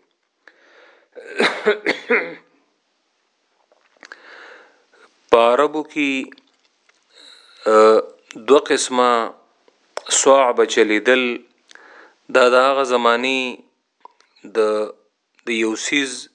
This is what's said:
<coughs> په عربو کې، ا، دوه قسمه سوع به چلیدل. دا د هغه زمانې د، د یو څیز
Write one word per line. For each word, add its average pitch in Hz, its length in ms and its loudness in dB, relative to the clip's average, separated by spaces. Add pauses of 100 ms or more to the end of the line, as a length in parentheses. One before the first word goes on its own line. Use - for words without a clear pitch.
(1160)
<coughs> - 1300 -4 (2750)
په 120 60 6 (140)
عربو 147 320 -2
کې، 147 280 -6 (1500)
ا، 110 120 2 (600)
دوه 127 240 2
قسمه 127 500 -2 (1000)
سوع 135 420 4
به 113 140 0
چلیدل. 110 580 0 (1040)
دا 127 200 2
د 123 60 2
هغه 135 280 2
زمانې 123 580 0 (1040)
د، 107 140 -6 (880)
د - 20 -4
یو 110 260 -2
څیز 139 360 -4 (240)